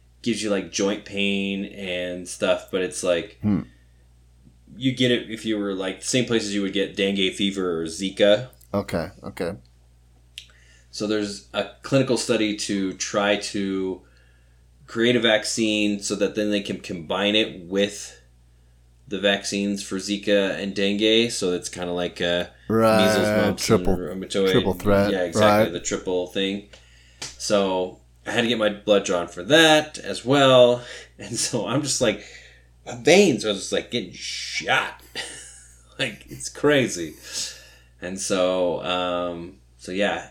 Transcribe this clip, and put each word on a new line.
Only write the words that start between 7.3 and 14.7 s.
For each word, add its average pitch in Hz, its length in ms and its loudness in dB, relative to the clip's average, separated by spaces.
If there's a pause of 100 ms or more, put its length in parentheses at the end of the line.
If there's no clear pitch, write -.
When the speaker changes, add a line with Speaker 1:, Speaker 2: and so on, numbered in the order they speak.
Speaker 1:
fever 95 480 -2
or 82 40 -4
Zika. 101 600 2 (240)
Speaker 2:
Okay, 95 360 -4 (160)
okay. 90 280 -6 (1400)
Speaker 1:
So - 160 -6
there's 104 460 -4
a 101 180 -4 (120)
clinical 131 340 2
study 107 400 0
to 98 380 -2
try 101 420 0
to 95 680 -4 (840)